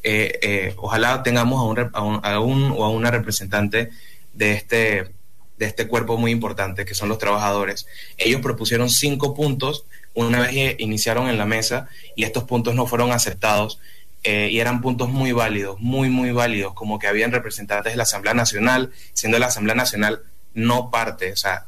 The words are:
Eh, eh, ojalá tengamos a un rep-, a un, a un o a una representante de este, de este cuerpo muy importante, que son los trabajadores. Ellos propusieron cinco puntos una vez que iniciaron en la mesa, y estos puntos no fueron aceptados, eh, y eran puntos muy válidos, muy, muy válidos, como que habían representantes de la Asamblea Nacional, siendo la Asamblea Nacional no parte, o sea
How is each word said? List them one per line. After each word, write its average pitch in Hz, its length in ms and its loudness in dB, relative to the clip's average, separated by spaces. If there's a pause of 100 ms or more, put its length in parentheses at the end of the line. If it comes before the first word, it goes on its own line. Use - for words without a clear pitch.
Eh, 107 360 2
eh, 98 340 0
ojalá 117 460 0
tengamos 120 360 4
a 127 40 2
un 110 140 2
rep-, 120 180 0
a 107 80 -2
un, 104 200 0
a 104 160 0
un 135 380 4
o 107 80 2
a 107 60 4
una 113 200 2
representante 107 800 0 (440)
de 104 180 2
este, 104 560 0 (480)
de 110 100 -2
este 107 220 -4
cuerpo 113 300 0
muy 117 120 4
importante, 101 540 -2
que 98 100 -8
son 101 140 -2
los 110 100 0
trabajadores. 101 680 0 (320)
Ellos 117 240 2
propusieron 120 480 0
cinco 143 440 2
puntos 143 520 0 (260)
una 117 280 2
vez 123 100 2
que 135 280 0
iniciaron 113 500 0
en 113 100 0
la 104 80 0
mesa, 110 420 0 (260)
y 110 100 0
estos 113 200 -2
puntos 117 300 0
no 123 120 2
fueron 120 260 2
aceptados, 107 680 0 (420)
eh, 104 300 0
y 113 80 2
eran 120 200 0
puntos 123 280 -2
muy 131 240 0
válidos, 104 480 0
muy, 131 300 2
muy 127 220 2
válidos, 107 420 0
como 107 240 -4
que 104 80 -4
habían 110 260 2
representantes 104 600 -2
de 120 40 -4
la 117 80 0
Asamblea 104 300 0
Nacional, 120 580 2 (200)
siendo 113 260 2
la 123 80 4
Asamblea 107 280 0
Nacional 107 460 2 (320)
no 120 380 2
parte, 113 420 -2
o - 40 -6
sea 95 320 -2